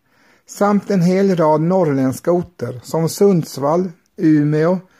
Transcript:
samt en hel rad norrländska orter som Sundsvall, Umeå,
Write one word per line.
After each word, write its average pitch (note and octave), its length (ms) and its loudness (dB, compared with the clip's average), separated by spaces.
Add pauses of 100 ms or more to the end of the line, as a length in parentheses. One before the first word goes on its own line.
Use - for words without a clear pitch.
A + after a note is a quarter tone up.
(480)
samt G3+ 420 -2
en G3 120 0
hel F#3 340 2
rad D#3 240 2
norrländska D#3 720 0
orter B2+ 520 -6
som D#3+ 240 -4
Sundsvall, F3 800 0 (260)
Umeå, D#3 640 2 (220)